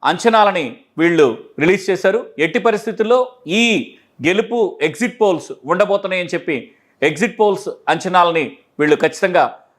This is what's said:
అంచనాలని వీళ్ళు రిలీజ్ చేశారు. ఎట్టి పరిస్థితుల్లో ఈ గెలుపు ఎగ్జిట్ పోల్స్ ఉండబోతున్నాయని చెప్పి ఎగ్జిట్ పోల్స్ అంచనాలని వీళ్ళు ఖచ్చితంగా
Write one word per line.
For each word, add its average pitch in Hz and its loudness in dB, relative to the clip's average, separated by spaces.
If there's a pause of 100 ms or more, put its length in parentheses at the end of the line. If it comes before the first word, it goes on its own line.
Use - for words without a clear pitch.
అంచనాలని 180 0 (220)
వీళ్ళు 156 2 (160)
రిలీజ్ 185 0
చేశారు. 196 0 (120)
ఎట్టి 160 -2
పరిస్థితుల్లో 220 0 (140)
ఈ 202 0 (300)
గెలుపు 214 -2
ఎగ్జిట్ 185 -4
పోల్స్ 190 0 (120)
ఉండబోతున్నాయని 185 -2
చెప్పి 165 -6 (300)
ఎగ్జిట్ 156 -2
పోల్స్ 208 0 (200)
అంచనాలని 165 0 (220)
వీళ్ళు 151 4
ఖచ్చితంగా 160 0 (200)